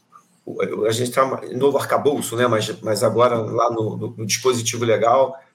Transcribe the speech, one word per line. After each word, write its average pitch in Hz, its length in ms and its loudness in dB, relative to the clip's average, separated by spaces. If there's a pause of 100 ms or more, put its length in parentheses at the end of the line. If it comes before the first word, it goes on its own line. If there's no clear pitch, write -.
(460)
o, - 60 -10
o, - 340 -2
a 113 60 2
gente 123 180 -2
tá 131 160 2
no 117 320 -6
novo 135 200 2
arcabouço, 117 580 0
né? 123 100 4
Mas, 107 340 -2
mas 107 220 -2
agora 117 320 4
lá 113 380 0
no, 110 240 -4
no, 113 200 -8
no 110 80 -8
dispositivo 117 600 0
legal 117 520 2 (180)